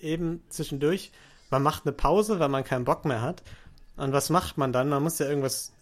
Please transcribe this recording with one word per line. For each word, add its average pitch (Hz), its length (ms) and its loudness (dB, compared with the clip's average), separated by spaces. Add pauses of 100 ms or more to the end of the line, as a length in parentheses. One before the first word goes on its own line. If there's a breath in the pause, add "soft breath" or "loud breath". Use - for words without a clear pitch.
eben 165 480 -4
zwischendurch, 151 640 -2 (400 soft breath)
man 135 120 2
macht 151 240 0
eine 143 60 0
Pause, 196 480 2
weil 147 80 4
man 135 160 0
keinen 127 200 -2
Bock 143 200 0
mehr 123 180 0
hat. 156 200 -4 (540 loud breath)
Und 139 160 -2
was 139 180 2
macht - 280 0
man 131 140 2
dann? 127 160 2
Man 143 140 2
muss 160 160 0
ja 139 100 0
irgendwas 139 540 -2